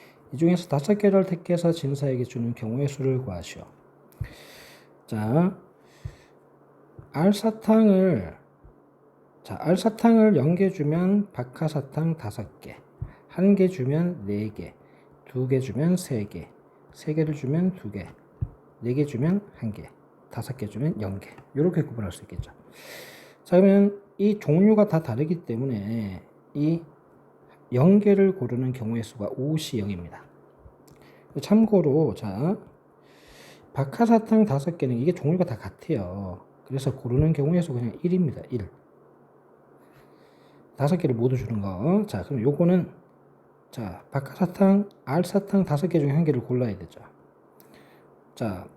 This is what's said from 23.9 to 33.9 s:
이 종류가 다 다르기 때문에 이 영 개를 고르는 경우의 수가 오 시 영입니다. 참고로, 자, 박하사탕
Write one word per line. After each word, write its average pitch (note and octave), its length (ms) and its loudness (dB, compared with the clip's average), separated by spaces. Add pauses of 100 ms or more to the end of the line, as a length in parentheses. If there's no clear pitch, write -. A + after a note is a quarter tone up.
이 G#3 220 2
종류가 G3+ 480 4
다 D#3+ 160 0
다르기 D#3 420 -4
때문에 A2+ 800 -6 (300)
이 D#3+ 280 0 (920)
영 F3+ 260 6
개를 G3 360 4
고르는 B2 380 -4
경우의 A2+ 300 -6
수가 G#2 340 -10
오 D3 200 -4
시 B2+ 220 -6
영입니다. F#2 440 -8 (1160)
참고로, D#3+ 760 4
자, B2 420 -4 (1160)
박하사탕 A3 720 2